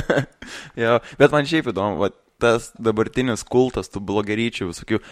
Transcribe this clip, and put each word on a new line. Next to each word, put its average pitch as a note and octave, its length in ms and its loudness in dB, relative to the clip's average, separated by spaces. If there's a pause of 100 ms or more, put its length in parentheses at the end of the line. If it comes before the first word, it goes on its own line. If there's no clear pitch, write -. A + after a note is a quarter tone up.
(160)
<laughs> - 680 -8
Jo, A2+ 160 4 (160)
bet C#3+ 160 6
man D3 160 0
šiaip D#3 240 0
įdomu, F#2+ 260 -2
va, F#2+ 120 2 (240)
tas A#2 400 2
dabartinis A2+ 680 -2
kultas B2 460 0
tų G2+ 140 -8
blogeryčių G#2 640 -2
visokių, G2+ 320 -4 (120)